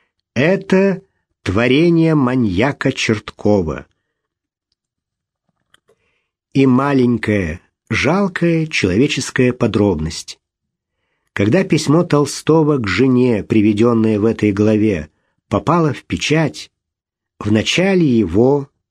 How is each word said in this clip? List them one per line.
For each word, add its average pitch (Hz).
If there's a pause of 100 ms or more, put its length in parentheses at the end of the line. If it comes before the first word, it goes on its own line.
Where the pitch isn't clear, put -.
(340)
Это 190 (400)
творение 156
маньяка 127
Черткова. 101 (2750)
И 135
маленькая, 120 (280)
жалкая 165
человеческая 123
подробность. 98 (920)
Когда 202
письмо 165
Толстого 147
к 113
жене, 123
приведённое 110
в 104
этой 107
главе, 104 (380)
попало 147
в -
печать, - (680)
в 107
начале 170
его, 120 (200)